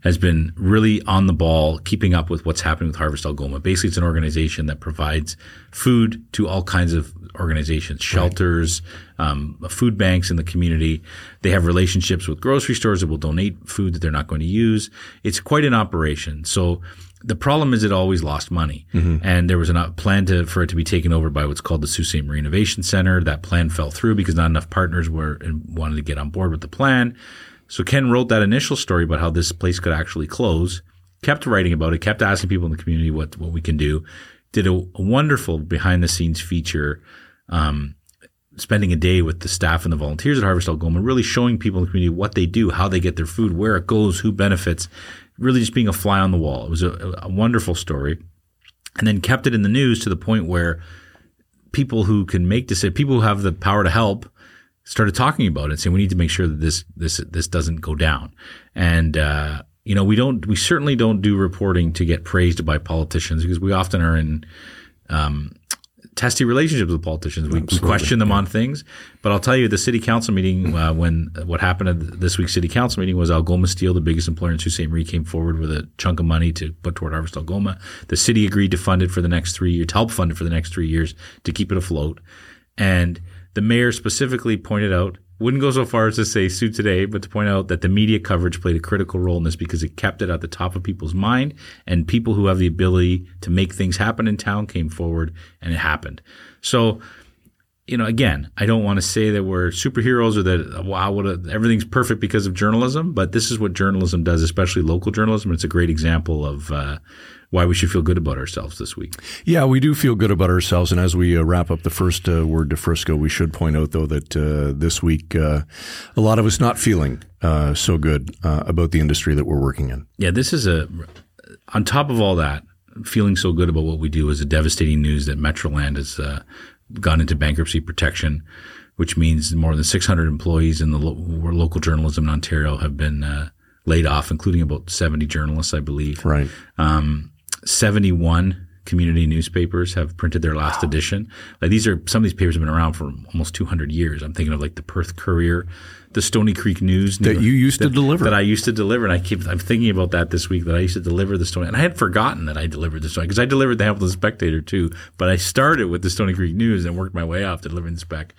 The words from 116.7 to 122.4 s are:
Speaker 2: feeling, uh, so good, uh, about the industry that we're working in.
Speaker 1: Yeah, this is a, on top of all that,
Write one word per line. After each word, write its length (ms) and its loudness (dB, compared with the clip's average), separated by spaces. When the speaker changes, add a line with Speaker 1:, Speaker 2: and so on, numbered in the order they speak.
Speaker 2:
feeling, 420 2
uh, 320 2
so 240 2
good, 440 0
uh, 220 0
about 240 2
the 100 2
industry 360 2
that 100 2
we're 160 0
working 300 0
in. 160 -10
Speaker 1:
Yeah, 140 0
this 200 0
is 140 0
a, 240 2
on 80 0
top 260 0
of 100 0
all 180 4
that, 260 -2